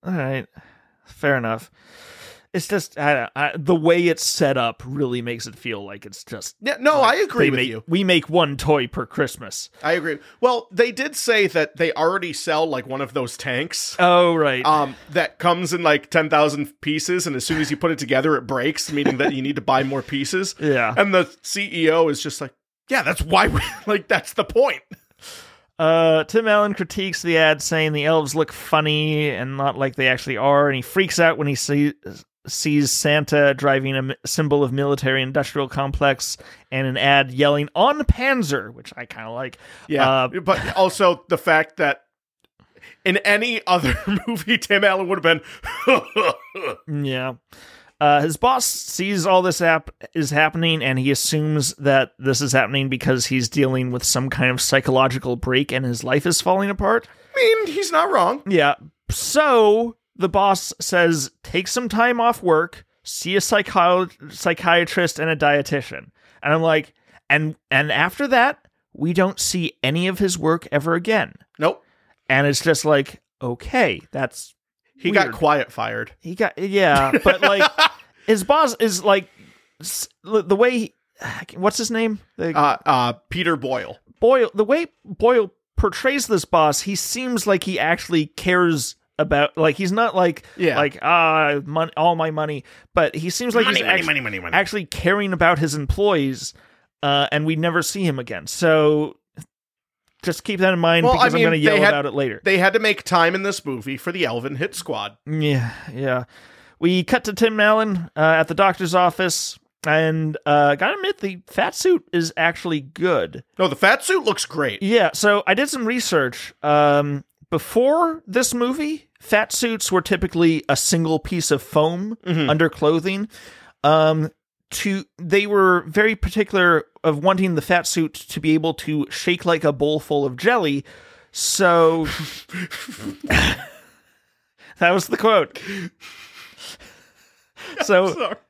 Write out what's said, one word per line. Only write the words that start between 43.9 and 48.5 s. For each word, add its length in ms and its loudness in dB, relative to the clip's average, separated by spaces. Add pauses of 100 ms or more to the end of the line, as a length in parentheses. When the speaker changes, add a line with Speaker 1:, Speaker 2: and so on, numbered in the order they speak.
Speaker 2:
<laughs> 140 -4
movie, 300 -2
Tim 280 0
Allen 240 0
would 160 -2
have 160 2 (440)
been 1160 -2
<laughs> 20 -4
Speaker 1:
Yeah. 280 -4 (680)
Uh, 200 6
his 140 -2
boss 300 0